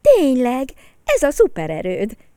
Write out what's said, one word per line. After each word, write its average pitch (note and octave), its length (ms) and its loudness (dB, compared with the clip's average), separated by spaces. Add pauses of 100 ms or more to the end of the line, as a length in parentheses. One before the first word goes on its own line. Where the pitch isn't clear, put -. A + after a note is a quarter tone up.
Tényleg, C4+ 680 2 (360)
ez C#5+ 180 0
a - 80 2
szupererőd! F3+ 840 -4 (200)